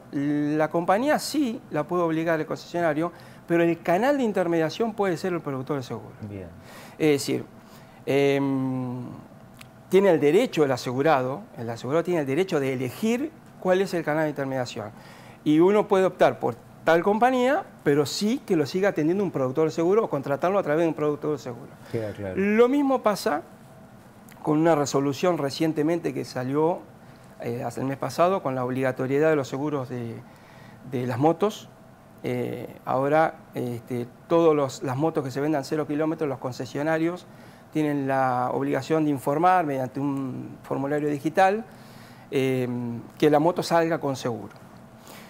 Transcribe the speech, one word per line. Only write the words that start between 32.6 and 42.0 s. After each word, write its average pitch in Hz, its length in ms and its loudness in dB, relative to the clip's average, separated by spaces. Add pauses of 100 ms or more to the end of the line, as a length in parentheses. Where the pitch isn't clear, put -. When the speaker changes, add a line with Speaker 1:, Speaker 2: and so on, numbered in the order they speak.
Speaker 1:
ahora, 143 520 2 (180)
este, 120 520 -6 (220)
todos 165 260 6
los, 139 300 -2
las 127 140 -4
motos 160 260 0
que 135 80 -6
se 123 80 -6
vendan 147 240 0
cero 151 240 -4
kilómetros, 156 400 -2
los 131 120 -6
concesionarios 160 840 -4 (460)
tienen 147 340 0
la 131 480 0
obligación 143 520 0
de 147 60 2
informar 160 540 2
mediante 135 360 -4
un 135 640 -6
formulario 147 460 -2
digital, 190 540 2 (640)